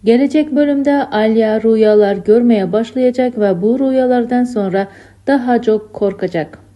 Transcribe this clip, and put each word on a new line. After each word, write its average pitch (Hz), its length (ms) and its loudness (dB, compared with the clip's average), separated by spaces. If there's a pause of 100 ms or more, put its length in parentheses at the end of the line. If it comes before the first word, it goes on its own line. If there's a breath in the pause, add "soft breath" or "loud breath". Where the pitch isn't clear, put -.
Gelecek 277 520 0
bölümde 285 480 0
Alya 220 580 0
rüyalar 214 540 4
görmeye 214 560 2
başlayacak 247 680 -2
ve 190 240 0
bu 226 160 0
rüyalardan 247 680 0
sonra 196 440 -4 (380 loud breath)
daha 247 360 0
çok 214 300 -2
korkacak. 180 840 -6